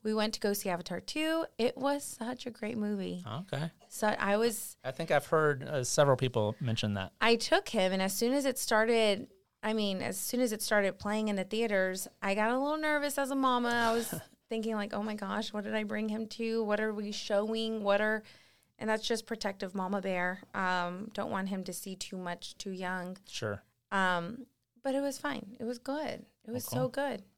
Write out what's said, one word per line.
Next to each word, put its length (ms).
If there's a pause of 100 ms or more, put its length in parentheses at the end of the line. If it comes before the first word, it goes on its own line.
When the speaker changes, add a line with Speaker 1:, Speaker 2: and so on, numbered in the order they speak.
Speaker 1:
We 120
went 220
to 40
go 140
see 160
Avatar 320
two. 420 (140)
It 200
was 280
such 400
a 60
great 260
movie. 460 (180)
Speaker 2:
Okay. 280 (200)
Speaker 1:
So 180 (100)
I 200
was 460
Speaker 2:
I 80
think 200
I've 160
heard, 400
uh, 160
several 320
people 460
mention 320
that. 260
Speaker 1:
I 160
took 320
him, 240
and 100
as 140
soon 160
as 140
it 120
started, 680 (340)
I 120
mean, 280
as 160
soon 220
as 140
it 80
started 380
playing 280
in 80
the 80
theaters, 640 (140)
I 120
got 160
a 80
little 200
nervous 400
as 120
a 60
mama. 340 (200)
I 40
was 200 (180)
Speaker 2:
<laughs> 180
Speaker 1:
thinking, 260
like, 180
"Oh 100
my 120
gosh, 360
what 140
did 100
I 80
bring 240
him 200
to? 360
What 160
are 140
we 180
showing? 720
What 160
are," 240 (560)
and 100
that's 160
just 220
protective 480
mama 240
bear. 400 (160)
Um, 580
don't 160
want 200
him 160
to 80
see 240
too 200
much 400
too 140
young. 460 (100)
Speaker 2:
Sure. 340 (300)
Speaker 1:
Um, 540 (360)
but 140
it 60
was 160
fine. 420
It 60
was 120
good. 480 (220)
It 40
was 200
Speaker 2:
Well, 120
cool. 0
Speaker 1:
so 60
good. 340 (140)